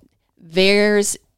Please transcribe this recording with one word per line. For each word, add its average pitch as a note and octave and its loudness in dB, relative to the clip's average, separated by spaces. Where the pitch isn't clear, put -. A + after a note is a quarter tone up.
vaers G3+ 0